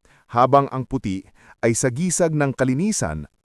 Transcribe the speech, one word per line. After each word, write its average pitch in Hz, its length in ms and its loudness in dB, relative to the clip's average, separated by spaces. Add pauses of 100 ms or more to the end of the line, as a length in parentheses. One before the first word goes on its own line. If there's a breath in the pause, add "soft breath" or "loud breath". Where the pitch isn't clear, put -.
(300 soft breath)
habang 131 400 4
ang 127 160 -6
puti 101 400 -4 (400 soft breath)
ay 117 80 2
sagisag 160 560 -2
ng 143 240 0
kalinisan 127 720 -2 (180)